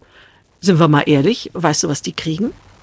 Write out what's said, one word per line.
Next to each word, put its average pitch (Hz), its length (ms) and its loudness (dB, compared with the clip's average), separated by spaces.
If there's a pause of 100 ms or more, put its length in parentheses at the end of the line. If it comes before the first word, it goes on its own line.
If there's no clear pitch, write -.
(600)
sind 175 200 2
wir 170 80 4
mal 147 180 4
ehrlich, 151 480 0
weißt 160 300 -2
du, 170 40 -4
was - 140 -4
die 175 100 -10
kriegen? 175 400 -6 (320)